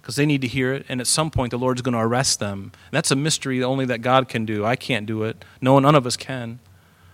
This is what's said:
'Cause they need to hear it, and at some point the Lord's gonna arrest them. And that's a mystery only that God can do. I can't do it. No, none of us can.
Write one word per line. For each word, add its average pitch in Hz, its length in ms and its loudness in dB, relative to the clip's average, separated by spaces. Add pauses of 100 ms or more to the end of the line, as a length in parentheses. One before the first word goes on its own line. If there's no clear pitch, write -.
'Cause 113 140 -12
they 147 100 2
need 147 160 0
to 131 60 -4
hear 127 260 -2
it, - 160 -10
and 131 100 -6
at 123 60 -8
some 160 240 0
point 123 220 -2
the 120 80 -4
Lord's 127 240 0
gonna 120 220 0
arrest 123 340 0
them. 98 340 -8
And - 180 -20
that's 143 200 0
a 147 40 4
mystery 135 480 -2
only 131 220 -2
that 123 160 -4
God 127 260 4
can 113 180 -4
do. 107 200 -2
I 117 100 2
can't 110 300 -4
do 110 180 -4
it. 113 220 -8 (160)
No, 131 160 6
none 139 160 6
of 131 140 4
us 120 100 -4
can. 120 400 -10 (560)